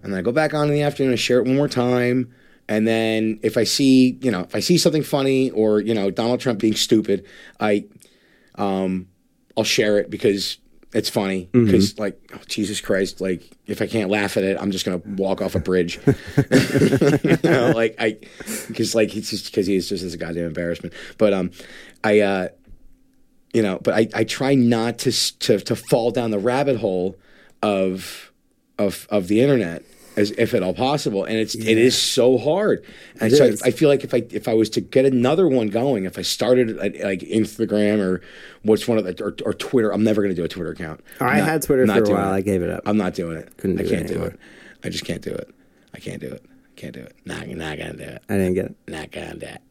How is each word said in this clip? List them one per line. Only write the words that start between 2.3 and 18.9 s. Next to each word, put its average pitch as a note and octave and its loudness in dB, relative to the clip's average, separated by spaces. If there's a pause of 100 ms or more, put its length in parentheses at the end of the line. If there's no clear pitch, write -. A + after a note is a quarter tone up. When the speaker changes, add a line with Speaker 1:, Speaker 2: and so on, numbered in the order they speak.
Speaker 1:
and G#2+ 0
then A2 0
if A2 0
I A#2 2
see, C3 4
you B2+ 0
know, F#2 0
if - -12
I G#2+ -2
see F3 2
something D#3+ 2
funny C3+ 0
or, G#2+ 2
you G#2+ -2
know, G2 0
Donald A#2 0
Trump A2+ -2
being A2 2
stupid, G2+ 2 (320)
I, G#2 0 (680)
um, F#2+ -4 (480)
I'll A2 0
share G#2 2
it - -2
because G2+ -2 (360)
it's G#2+ -2
funny. F#2+ -4
Speaker 2:
Mm-hmm. A#2+ 4
Speaker 1:
'Cause, G2 4
like, G2+ -6 (120)
oh, - -18
Jesus G#2 -4
Christ, F#2+ -2
like, F#2 -6 (160)
if - -6
I G2 -4
can't G#2+ -2
laugh G2+ -2
at G2 0
it, F#2+ 0
I'm G2+ -2
just F#2+ -4
gonna F#2 -4
walk G2 -4
off F#2+ -4
a - 2
bridge. F2 0
<laughs> - 2
You C#3 2
know, B2+ 2
like, A2+ 0
I, A2 -2 (540)
'cause, A2 -2